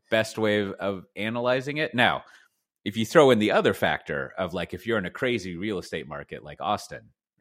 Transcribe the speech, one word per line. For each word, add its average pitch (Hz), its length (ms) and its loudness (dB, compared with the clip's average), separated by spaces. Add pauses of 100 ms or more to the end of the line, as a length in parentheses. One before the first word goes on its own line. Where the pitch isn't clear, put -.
(120)
best 110 260 0
way 107 220 2
of, 98 140 -2
of 95 320 -6 (100)
analyzing 123 640 -4
it. 156 180 -4
Now, 101 280 4 (640)
if 101 120 -6
you 110 80 0
throw 143 260 8
in 110 80 6
the 107 140 4
other 160 200 4
factor 73 640 -2
of, 90 160 -4
like, 90 220 -6
if - 100 -12
you're 113 140 0
in 92 60 -4
a 87 60 -8
crazy 101 440 -4
real 95 240 -4
estate 78 280 -8
market 73 360 -12
like 73 180 -14
Austin, 71 480 -6 (320)